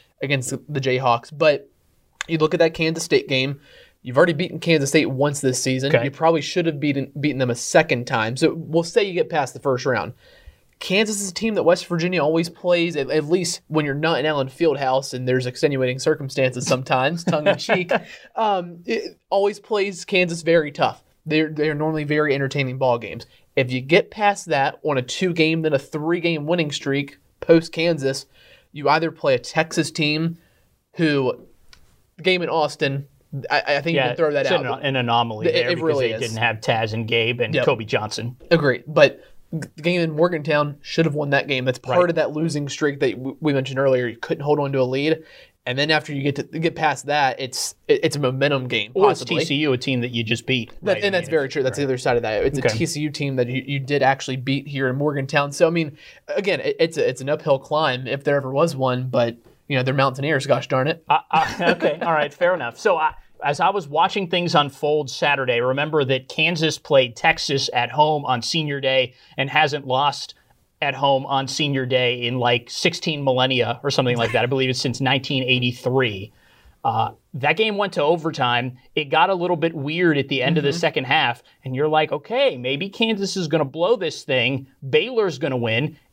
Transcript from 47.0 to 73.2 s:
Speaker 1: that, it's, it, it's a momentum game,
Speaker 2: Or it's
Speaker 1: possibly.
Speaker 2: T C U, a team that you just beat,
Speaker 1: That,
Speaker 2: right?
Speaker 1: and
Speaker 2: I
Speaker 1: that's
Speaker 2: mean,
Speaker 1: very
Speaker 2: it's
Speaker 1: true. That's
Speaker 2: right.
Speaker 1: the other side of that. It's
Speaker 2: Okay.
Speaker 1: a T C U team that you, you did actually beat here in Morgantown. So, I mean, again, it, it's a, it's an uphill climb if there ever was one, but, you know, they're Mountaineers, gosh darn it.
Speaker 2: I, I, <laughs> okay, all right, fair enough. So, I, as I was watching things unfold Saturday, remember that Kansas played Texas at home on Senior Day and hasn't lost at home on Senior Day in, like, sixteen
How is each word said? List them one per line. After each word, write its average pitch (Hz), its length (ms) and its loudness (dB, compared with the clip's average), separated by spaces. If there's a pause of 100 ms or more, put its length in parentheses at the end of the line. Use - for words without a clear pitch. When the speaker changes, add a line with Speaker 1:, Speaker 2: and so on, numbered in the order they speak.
Speaker 1:
that, 143 320 0
it's, - 340 -8 (140)
it, 143 160 0
it's 156 120 0
a 143 40 -4
momentum 135 480 0
game, 113 260 -2
Speaker 2:
Or 131 160 4
it's 123 120 -2
Speaker 1:
possibly. 151 180 -2
Speaker 2:
T 160 60 -2
C 151 100 -2
U, 147 180 0
a 127 60 0
team 127 220 -2
that 123 100 -4
you 117 120 -2
just 113 220 -4
beat, 123 260 -2 (120)
Speaker 1:
That, 196 120 0
Speaker 2:
right? 208 80 -4
Speaker 1:
and 196 120 0
Speaker 2:
I - 20 2
Speaker 1:
that's 165 100 -4
Speaker 2:
mean, 143 40 -6
Speaker 1:
very 151 140 0
Speaker 2:
it's 131 80 -10
Speaker 1:
true. 147 100 -2
That's 127 160 -2
Speaker 2:
right. 143 80 0
Speaker 1:
the - 0 -
other 131 100 -2
side 123 200 2
of 117 40 2
that. 107 240 -2
It's 139 140 0
Speaker 2:
Okay. 127 80 0
Speaker 1:
a 113 40 4
T 113 140 0
C 156 160 -6
U 151 80 -2
team 143 280 -4
that 123 100 0
you, 131 180 -4
you 139 140 -4
did 135 240 0
actually 131 340 0
beat 135 300 -4
here 135 220 -2
in 127 60 0
Morgantown. 143 560 -2
So, 170 140 4
I 165 60 2
mean, 160 260 -2 (300)
again, 180 320 -2
it, - 200 -2
it's 165 180 2
a, 120 120 2
it's 131 120 -6
an 131 80 -6
uphill 151 280 2
climb 131 480 -2
if 135 180 -4
there 143 140 2
ever 131 140 -4
was 156 240 0
one, 127 340 -2
but, 120 280 0 (300)
you 143 80 -2
know, 131 60 2
they're 131 140 0
Mountaineers, 139 500 0
gosh 131 220 0
darn 131 200 0
it. 160 220 -4
Speaker 2:
I, 156 120 2 (100)
I, 160 400 0
<laughs> - 0 -
okay, 170 280 0
all 170 140 0
right, 147 180 0
fair 175 220 2
enough. 127 240 -6
So, 190 200 2
I, 156 180 0 (280)
as 143 160 0
I 175 100 4
was 196 180 -2
watching 170 420 0
things 175 240 0
unfold 147 560 0
Saturday, 135 520 0
remember 143 440 0
that 127 240 -2
Kansas 160 480 0
played 131 380 2
Texas 160 580 0
at 120 160 0
home 151 360 2
on 123 180 0
Senior 147 360 -2
Day 131 360 0 (200)
and 135 140 -2
hasn't 143 380 0
lost 131 480 -2 (460)
at 143 120 -2
home 135 320 2
on 135 220 -2
Senior 135 380 -2
Day 123 420 0
in, 123 100 -2
like, 120 320 2
sixteen 165 540 -2